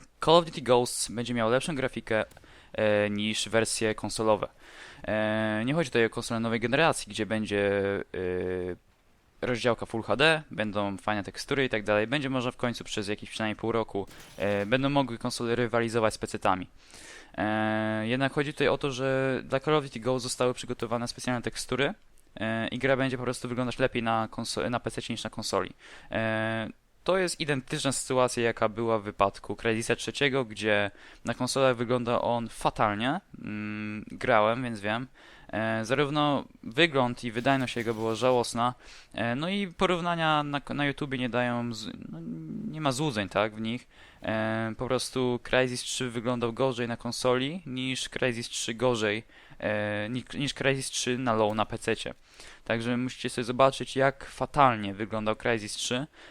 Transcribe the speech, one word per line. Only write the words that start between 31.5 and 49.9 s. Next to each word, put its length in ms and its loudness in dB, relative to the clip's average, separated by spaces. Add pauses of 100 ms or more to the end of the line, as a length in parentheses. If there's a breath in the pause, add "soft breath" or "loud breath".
wygląda 460 2
on 280 0
fatalnie. 720 0 (200)
Mm, 680 -6
grałem, 520 4
więc 160 -6
wiem. 280 -2 (460 loud breath)
E, 320 0
zarówno 600 2 (180)
wygląd 600 2
i 80 -6
wydajność 440 0
jego 180 0
była 220 0
żałosna, 580 2 (400 loud breath)
e, 220 0
no 140 -2
i 180 0
porównania 760 2
na, 180 -4 (120)
na 120 0
YouTubie 320 -2
nie 120 -2
dają 440 0
z-, 180 -10 (180)
no, 100 -10 (520)
nie 100 -8
ma 100 2
złudzeń, 380 0
tak, 260 2
w 60 -8
nich. 260 -4 (340 loud breath)
E, 560 0
po 80 -4
prostu 580 0
Crysis 380 2
trzy 280 -4
wyglądał 440 -2
gorzej 340 0
na 100 -4
konsoli 680 0
niż 440 -4
Crysis 400 -2
trzy 240 -4
gorzej, 500 2 (360 loud breath)
e, 500 -2